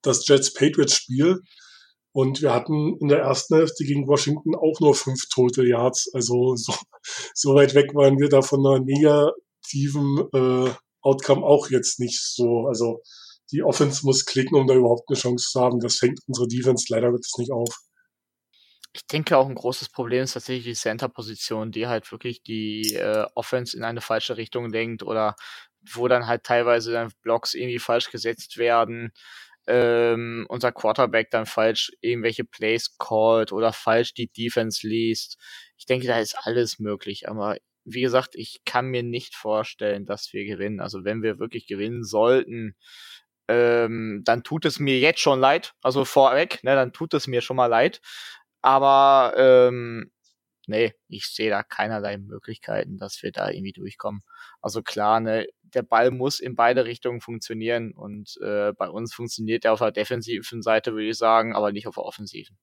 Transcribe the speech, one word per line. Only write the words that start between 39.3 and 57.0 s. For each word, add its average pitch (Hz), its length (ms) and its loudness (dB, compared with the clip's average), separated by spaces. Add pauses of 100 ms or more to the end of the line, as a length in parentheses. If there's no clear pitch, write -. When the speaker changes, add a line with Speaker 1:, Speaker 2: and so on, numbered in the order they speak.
Speaker 2:
vorstellen, 107 720 -4
dass - 280 -10
wir 101 120 -10
gewinnen. 101 360 -8
Also 98 220 -10
wenn 107 200 -4
wir 110 160 -4
wirklich 113 280 -10
gewinnen 110 360 -8
sollten, 113 720 0 (720)
ähm, 113 800 0
dann 117 180 0
tut 160 220 -6
es 151 140 -2
mir 135 200 2
jetzt 156 200 2
schon 135 200 4
leid, 139 420 2
also 131 240 0
vorweg, 135 580 2
ne, 135 120 4
dann 127 180 0
tut - 200 -6
es 147 140 -2
mir 123 140 0
schon 131 160 -4
mal 123 100 4
leid. 120 340 2 (600)
Aber, 135 760 6
ähm, 123 720 4 (560)
nee, 107 260 0 (140)
ich - 200 -14
sehe 110 220 -6
da 101 140 -2
keinerlei 104 540 -6
Möglichkeiten, 104 800 -10
dass - 260 -14
wir - 80 -8
da 98 180 -6
irgendwie 190 240 -10
durchkommen. 104 480 -12 (400)
Also 107 220 -8
klar, 107 360 0
ne, 110 280 -2 (160)
der 123 200 -4
Ball 117 280 2
muss 127 280 -4
in 127 160 -10
beide 120 300 2
Richtungen 120 360 -8